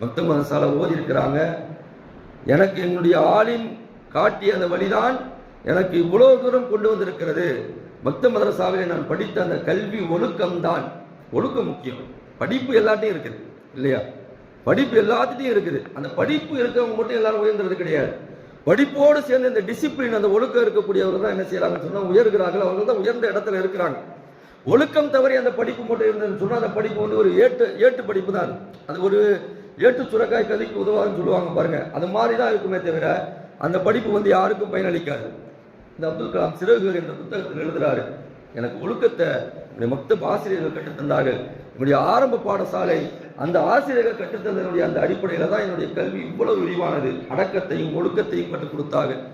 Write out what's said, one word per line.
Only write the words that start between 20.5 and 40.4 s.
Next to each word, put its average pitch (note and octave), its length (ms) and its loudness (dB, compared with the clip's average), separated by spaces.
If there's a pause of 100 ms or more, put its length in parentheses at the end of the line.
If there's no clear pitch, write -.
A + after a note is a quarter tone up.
இருக்கக்கூடியவர்கள் F#3+ 560 0
தான் G#3 100 0
என்ன F#3+ 120 -2
செய்யறாங்கன்னு F3 500 -2
சொன்னா G3+ 80 -4
உயர்கிறார்கள். F#3+ 600 4
அவர்கள் F#3+ 240 0
தான் A#3+ 120 2
உயர்ந்த A#3 320 0
இடத்துல G3 260 -2
இருக்கிறாங்க. F#3 420 -2 (680)
ஒழுக்கம் C#4+ 460 4
தவறி C4 240 4
அந்த B3 160 2
படிப்பு A#3 340 -4
மட்டும் A3 240 0
இருந்ததுன்னு G#3 300 -2
சொன்னா A#3 160 -2
அந்த A3+ 140 0
படிப்பு G#3 320 -2
வந்து G#3+ 160 0
ஒரு F#3+ 220 6
ஏட்டு, A3+ 400 4
ஏட்டு B3 240 4
படிப்பு F#3+ 300 -2
தான். F3+ 260 -4 (280)
அது F3 160 -6
ஒரு G3+ 380 4 (380)
ஏட்டு B3+ 240 4
சுரக்காய் A3+ 460 0
கதைக்கு G#3+ 320 -4
உதவாதுன்னு G3+ 360 0
சொல்லுவாங்க F3+ 340 0
பாருங்க, D#3+ 420 0
அது D#3 140 -4
மாதிரி A3+ 300 0
தான் A#3+ 120 2
இருக்குமே F#3+ 280 0
தவிர D#3+ 600 -2 (220)
அந்த F3 200 -2
படிப்பு G#3+ 340 0
வந்து G#3 160 2
யாருக்கும் G3 460 2
பயனளிக்காது. E3 560 -2 (680)
இந்த D#3+ 100 -4
அப்துல் - 240 -6
கலாம் E3+ 200 0
சிறகுகள் F#3+ 420 2
என்ற E3 180 -4
புத்தகத்தில் D#3+ 540 -8
எழுதுறாரு, C#3 360 0 (520)
"எனக்கு A#2+ 260 -6
ஒழுக்கத்தை G3+ 460 0 (400)
என்னுடைய A#2 280 -4
மக்தப் D#3+ 300 -2
ஆசிரியர்கள் F3+ 580 -4